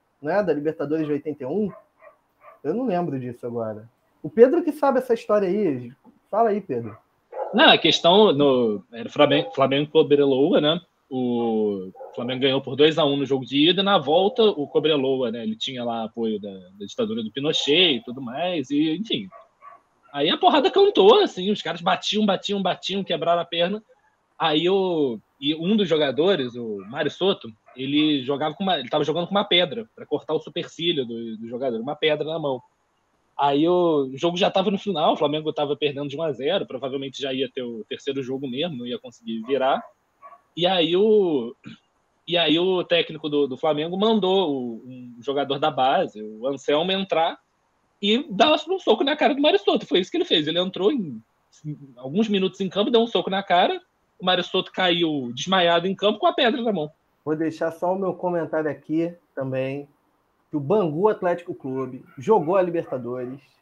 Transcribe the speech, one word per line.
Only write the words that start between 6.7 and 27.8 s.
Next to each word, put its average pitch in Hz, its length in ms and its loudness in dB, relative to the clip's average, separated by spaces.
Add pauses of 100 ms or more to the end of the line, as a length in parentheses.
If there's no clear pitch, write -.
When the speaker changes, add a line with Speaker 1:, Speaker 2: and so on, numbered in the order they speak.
Speaker 2:
Não, 254 160 8
a 165 80 6
questão 175 540 6
no, 127 500 2 (100)
era 113 160 -12
Flamengo, 143 460 2
Flamengo 135 300 2
e 151 80 -8
Cobreloa, 143 680 4
né? 156 200 2 (300)
O 113 800 -2 (240)
Flamengo 127 280 -4
ganhou 135 180 2
por 131 160 -6
dois 151 220 6
a 160 80 2
um 139 100 2
no 143 80 -2
jogo 127 220 -2
de 143 240 4
ida. 185 120 0
Na 196 140 2
volta, 175 460 2
o 165 240 2
Cobreloa, 135 640 0
né? 117 120 -8
Ele 110 140 -4
tinha 127 260 -8
lá 117 220 -4
apoio 110 340 -4
da, 101 140 -10
da 95 320 -18
ditadura 113 380 -4
do 110 100 -10
Pinochet 147 640 0
e 113 100 -6
tudo 123 160 -12
mais. 143 480 -6
E, 156 260 0
enfim. 175 320 -6 (880)
Aí 143 160 -2
a 254 80 0
porrada 330 340 4
cantou, 392 500 6
assim. 196 300 0
Os 202 120 -2
caras 165 180 -8
batiam, 190 460 0
batiam, 196 340 -2
batiam, 185 420 -4
quebraram 170 380 0
a 165 60 -6
perna. 180 360 -2 (560)
Aí 160 300 0
o, 170 500 0 (220)
e 147 140 -2
um 190 240 0
dos 190 100 0
jogadores, 147 640 2
o 110 320 -8
Mário 143 240 -4
Soto, 180 400 -2 (240)
ele 143 480 0